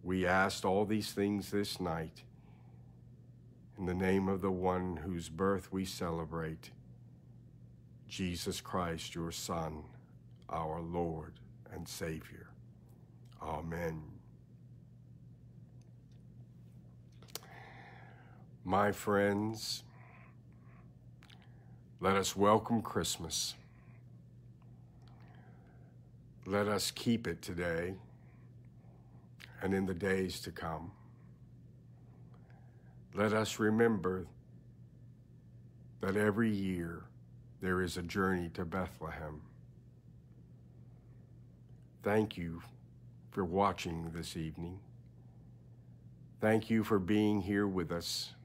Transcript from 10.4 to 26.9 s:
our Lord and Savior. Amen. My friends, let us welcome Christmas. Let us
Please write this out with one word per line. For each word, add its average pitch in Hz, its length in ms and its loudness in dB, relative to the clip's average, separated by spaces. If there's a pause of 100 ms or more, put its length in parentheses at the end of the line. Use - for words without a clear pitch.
our 80 300 -4
Lord 85 540 -4 (400)
and 82 140 -8
Savior. - 600 -8 (960)
Amen. 80 600 -4 (4000)
My 98 260 6
friends, 101 920 2 (2250)
let 95 160 4
us 95 200 2
welcome 107 460 6
Christmas. - 720 -2 (3000)
Let 101 220 4
us 101 240 2